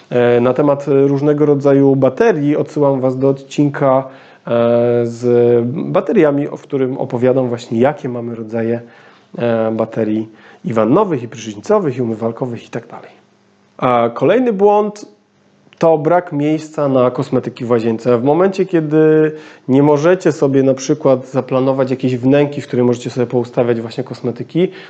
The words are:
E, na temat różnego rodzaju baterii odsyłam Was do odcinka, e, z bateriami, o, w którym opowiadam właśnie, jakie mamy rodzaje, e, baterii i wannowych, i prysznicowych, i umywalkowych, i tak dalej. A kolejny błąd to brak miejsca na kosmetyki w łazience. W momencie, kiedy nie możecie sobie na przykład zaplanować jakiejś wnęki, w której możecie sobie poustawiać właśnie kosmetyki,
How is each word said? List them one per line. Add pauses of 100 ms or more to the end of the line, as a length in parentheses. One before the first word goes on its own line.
(100)
E,
na
temat
różnego
rodzaju
baterii
odsyłam
Was
do
odcinka, (380)
e, (560)
z
bateriami,
o,
w
którym
opowiadam
właśnie,
jakie
mamy
rodzaje, (580)
e,
baterii (360)
i
wannowych,
i
prysznicowych,
i
umywalkowych,
i
tak
dalej. (640)
A
kolejny
błąd (640)
to
brak
miejsca
na
kosmetyki
w
łazience.
W
momencie,
kiedy (360)
nie
możecie
sobie
na
przykład
zaplanować
jakiejś
wnęki,
w
której
możecie
sobie
poustawiać
właśnie
kosmetyki, (220)